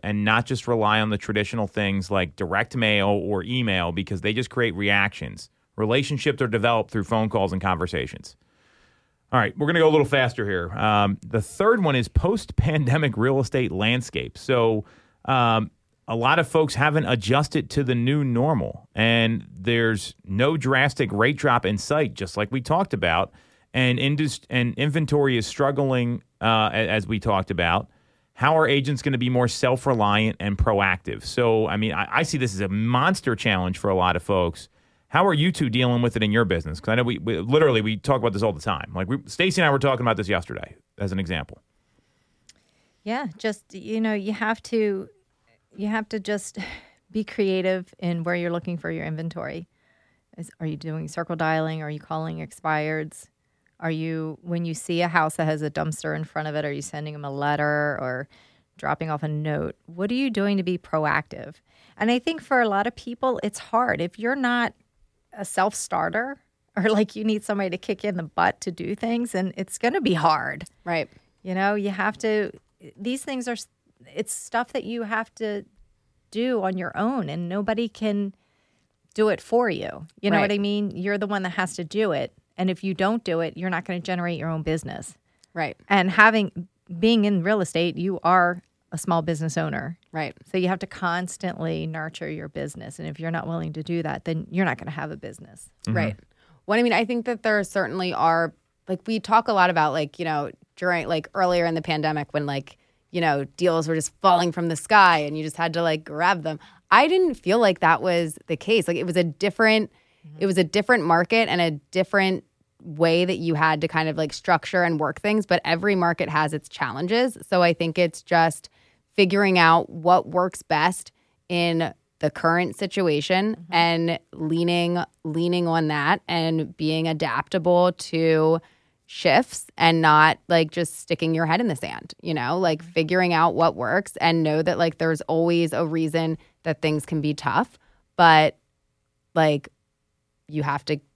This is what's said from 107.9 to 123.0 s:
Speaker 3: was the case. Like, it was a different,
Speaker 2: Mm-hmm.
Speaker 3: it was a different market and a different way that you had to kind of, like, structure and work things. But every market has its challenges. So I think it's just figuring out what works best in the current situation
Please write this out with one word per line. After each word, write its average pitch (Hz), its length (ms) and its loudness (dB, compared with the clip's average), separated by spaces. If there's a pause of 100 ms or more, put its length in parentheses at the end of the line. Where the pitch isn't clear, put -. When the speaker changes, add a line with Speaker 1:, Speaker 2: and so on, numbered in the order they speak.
Speaker 3:
was 170 440 -2
the - 100 -4
case. 220 320 0
Like, 175 80 0
it 131 100 -4
was 175 100 -2
a 180 80 4
different, 214 640 2 (360)
Speaker 2:
Mm-hmm. 151 160 -20
Speaker 3:
it 196 40 2
was 185 120 0
a 180 60 6
different 202 400 2
market 175 440 2
and 175 140 0
a 165 80 2 (220)
different 190 520 0 (380)
way 165 420 2
that 180 140 -2
you 165 160 -2
had 156 260 2
to 165 80 0
kind 160 200 -2
of, 151 80 -4
like, 156 160 -2
structure 180 520 0
and 165 160 0
work 151 200 -2
things. 208 260 0
But 175 180 2
every 180 300 0
market 170 340 0
has 156 240 0
its 151 160 -6
challenges. 180 680 -2 (100)
So 180 140 4
I 170 100 6
think 165 260 -4
it's 170 240 0
just 165 460 2 (480)
figuring 196 420 4
out 165 320 6
what 170 380 2
works 180 340 -2
best 165 480 0 (380)
in 170 440 0 (260)
the 151 120 0
current 170 460 2
situation 185 760 0